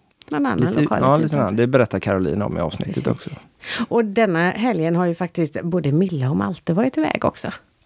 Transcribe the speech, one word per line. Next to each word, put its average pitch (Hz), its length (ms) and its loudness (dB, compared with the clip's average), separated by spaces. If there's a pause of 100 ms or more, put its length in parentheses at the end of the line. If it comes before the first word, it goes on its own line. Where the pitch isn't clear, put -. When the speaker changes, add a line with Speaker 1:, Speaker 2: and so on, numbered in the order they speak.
(300)
Speaker 1:
Någon 294 160 0
annan 214 140 0
Speaker 2:
lite, 156 220 2
Speaker 1:
lokal, 143 200 2
Speaker 2:
ja, 135 140 4
Speaker 1:
lite 160 80 2
Speaker 2:
lite 151 120 -2
annan. 135 120 2
Speaker 1:
utanför. 104 140 2
Speaker 2:
Det 120 60 4
berättar 123 320 2
Caroline 92 420 0
om 64 160 -4
i - 40 -2
avsnittet - 320 -4 (100)
Speaker 1:
Precis. - 80 -6
Speaker 2:
också. - 180 -8 (580)
Speaker 1:
Och 233 180 2
denna 185 460 2
helgen 175 440 0
har 180 100 2
ju 170 100 0
faktiskt 165 480 -4
både 165 280 0
Milla 156 380 2
och 151 80 0
Malte 190 360 -2
varit 240 240 0
iväg - 280 0
också. - 220 -2 (380)